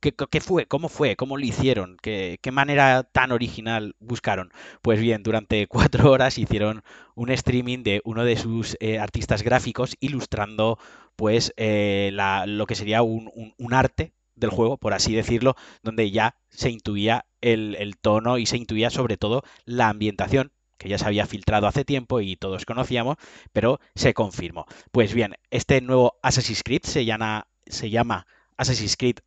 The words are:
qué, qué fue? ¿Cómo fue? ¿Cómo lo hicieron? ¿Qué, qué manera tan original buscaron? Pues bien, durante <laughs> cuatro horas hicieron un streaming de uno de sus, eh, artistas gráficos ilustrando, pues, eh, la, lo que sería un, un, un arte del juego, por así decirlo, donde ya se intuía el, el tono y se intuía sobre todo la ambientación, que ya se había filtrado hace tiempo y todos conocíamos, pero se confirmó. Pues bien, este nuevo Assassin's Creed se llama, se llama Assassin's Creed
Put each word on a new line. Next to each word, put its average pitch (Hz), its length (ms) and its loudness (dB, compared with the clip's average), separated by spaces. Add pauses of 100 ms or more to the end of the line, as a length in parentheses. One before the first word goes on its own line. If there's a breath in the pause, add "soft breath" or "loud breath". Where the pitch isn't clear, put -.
qué, 147 140 -2
qué 143 260 -2
fue? 170 240 0
¿Cómo 156 240 -4
fue? 127 260 0
¿Cómo 135 220 -6
lo 139 80 -4
hicieron? 113 560 0
¿Qué, 95 400 -6
qué 131 100 -6
manera 139 520 4
tan 127 300 0
original 113 680 -4
buscaron? 107 520 -6 (300 loud breath)
Pues 113 180 2
bien, 113 240 2
durante 107 440 0
<laughs> - 20 -20
cuatro - 420 6
horas 131 280 4
hicieron 107 440 -2 (320 loud breath)
un 120 140 -6
streaming 123 540 0
de 104 220 0
uno 113 200 -2
de 117 140 2
sus, 113 420 -4
eh, 110 180 -2
artistas 104 440 -4
gráficos 123 580 0
ilustrando, 110 760 -2 (380 loud breath)
pues, 110 420 2
eh, 104 560 0
la, 98 320 0
lo 104 180 -4
que 110 120 -4
sería 107 260 2
un, 113 320 -2
un, 110 240 -16
un 120 160 -4
arte 131 400 0 (220)
del 117 120 0
juego, 113 300 0
por 101 160 -2
así 101 200 0
decirlo, 117 400 2 (280 loud breath)
donde 110 280 0
ya 107 260 0 (120)
se - 220 -4
intuía 110 560 -2 (160)
el, 110 360 2
el 101 200 -8
tono 110 400 2
y 113 80 -2
se 131 100 -2
intuía 113 320 -2
sobre 117 300 -2
todo 113 240 -2 (240 loud breath)
la 120 240 2
ambientación, 107 600 -2 (280)
que - 100 -14
ya 98 80 -2
se - 80 -4
había 104 220 0
filtrado 104 400 0
hace 135 180 0
tiempo 127 380 -2
y 95 140 -6
todos 95 280 -8
conocíamos, 123 520 -2 (360 loud breath)
pero 113 280 2 (140 soft breath)
se - 200 2
confirmó. 85 500 -6 (280 loud breath)
Pues 110 200 4
bien, 110 220 0 (160)
este 131 320 2
nuevo 123 400 4
Assassin's 127 400 0
Creed 127 220 -2
se 135 200 -2
llama, 110 440 -4 (180)
se - 240 -8
llama 113 360 0 (300 soft breath)
Assassin's 120 420 -2
Creed 123 180 0 (100)